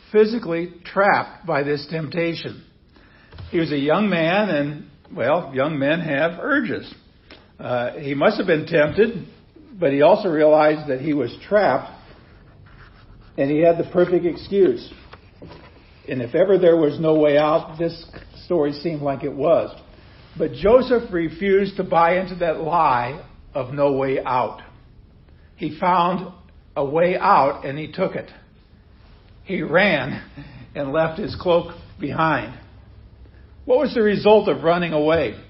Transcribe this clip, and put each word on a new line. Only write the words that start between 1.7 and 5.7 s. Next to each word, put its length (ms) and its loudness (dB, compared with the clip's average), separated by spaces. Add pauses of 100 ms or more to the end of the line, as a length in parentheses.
temptation. 720 -6 (840)
He 100 -2
was 120 -2
a 60 -2
young 320 0
man, 400 0
and, 360 -4 (300)
well, 380 -2
young 240 -2